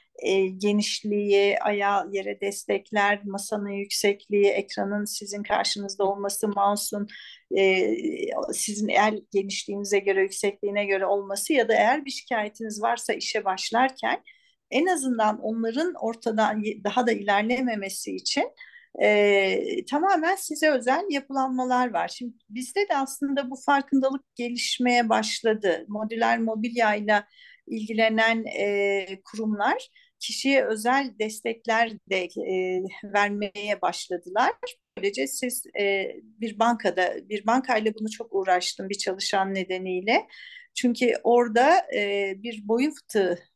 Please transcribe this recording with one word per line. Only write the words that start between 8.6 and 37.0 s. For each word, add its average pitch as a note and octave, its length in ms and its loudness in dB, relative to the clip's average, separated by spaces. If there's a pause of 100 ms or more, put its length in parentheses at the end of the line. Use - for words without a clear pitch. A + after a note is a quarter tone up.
el G#3+ 340 2 (100)
genişliğinize G3+ 680 -2
göre, G3 220 2
yüksekliğine G3+ 640 -2
göre G3 200 0
olması G3 480 0
ya A#3+ 140 4
da A3 60 4
eğer B3+ 320 4
bir C4+ 60 -10
şikayetiniz G#3+ 680 -6
varsa A#3 320 0
işe - 320 -4
başlarken A#3 800 0 (480)
en C#4 140 2
azından B3 560 0
onların A3+ 600 -2
ortadan A3 640 0
ye-, G#3+ 200 -6
daha A3+ 240 0
da A#3 40 4
ilerlememesi G#3 1040 -2
için, D4+ 360 -2 (520)
e, G3+ 800 4
tamamen E4+ 500 2
size D#4 340 0
özel C4 400 2
yapılanmalar B3+ 840 0
var. E3+ 140 -2
Şimdi B3 260 -12 (160)
bizde B3+ 400 -2
de D4+ 80 2
aslında C4+ 540 -2
bu C4+ 40 -8 (100)
farkındalık C#4 680 2
gelişmeye A#3+ 760 0
başladı. A3 800 0
Modüler A3+ 520 0
mobilyayla G#3+ 880 2 (400)
ilgilenen, A3 760 2 (140)
e, G3+ 460 2 (260)
kurumlar G#3+ 580 -2 (300)
kişiye C4 460 0
özel A#3 540 0
destekler A3+ 720 -2 (180)
de, F#3+ 140 0
e, F#3 600 -2 (200)
vermeye G3+ 800 -2
başladılar. F3+ 680 0 (460)
Böylece G#3 300 -2
siz, B3 360 -6 (160)
e, G3 280 0 (160)
bir G#3 360 -8
bankada, A3+ 540 2 (160)